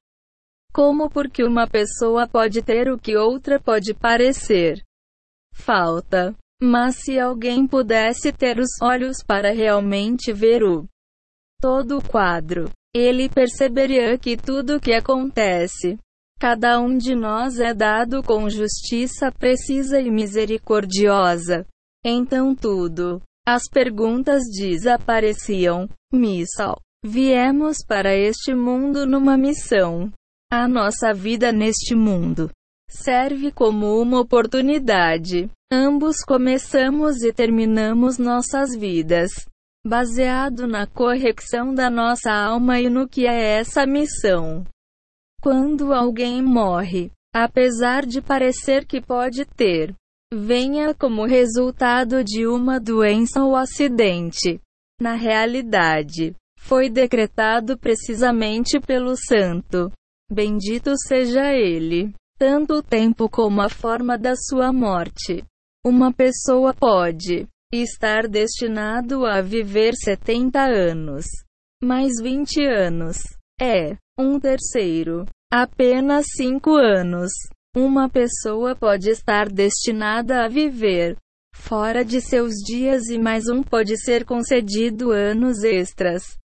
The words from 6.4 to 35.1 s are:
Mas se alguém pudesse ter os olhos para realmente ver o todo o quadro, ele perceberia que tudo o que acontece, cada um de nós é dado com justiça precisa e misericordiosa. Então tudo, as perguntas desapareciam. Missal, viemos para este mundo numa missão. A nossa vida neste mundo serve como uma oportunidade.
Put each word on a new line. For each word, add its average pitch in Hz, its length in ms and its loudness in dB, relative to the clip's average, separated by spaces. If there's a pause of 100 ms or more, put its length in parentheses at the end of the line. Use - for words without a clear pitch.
Mas 247 360 2
se 269 200 -4
alguém 247 480 0
pudesse 233 680 0
ter 240 260 0
os 247 100 0 (120)
olhos 254 440 -2
para 202 260 0
realmente 208 840 0
ver 220 300 4
o 175 220 0 (760)
todo 262 360 0
o 269 40 -2
quadro, 175 680 -2 (240)
ele 254 360 2
perceberia 254 880 2
que 240 180 -4
tudo 269 400 -4
o 285 40 0
que 233 140 0
acontece, 214 1040 0 (400)
cada 240 420 2
um 247 180 0
de 254 180 0
nós 233 440 -2
é 233 140 0
dado 226 480 0
com 214 280 0
justiça 233 840 -4
precisa 269 680 0
e 247 100 -2
misericordiosa. 202 1500 0 (380)
Então 254 520 0
tudo, 175 680 -2 (240)
as 240 240 2
perguntas 254 760 0 (140)
desapareciam. 208 1300 0 (240)
Missal, 202 640 -2 (280)
viemos 262 720 2 (100)
para 196 280 0
este 214 380 0
mundo 262 520 0
numa 269 320 4
missão. 202 760 0 (400)
A 240 160 0
nossa 220 460 0
vida 220 400 0
neste 220 420 0
mundo 170 540 0 (400)
serve 269 600 -2
como 214 500 2
uma 247 180 2
oportunidade. 214 1300 2 (220)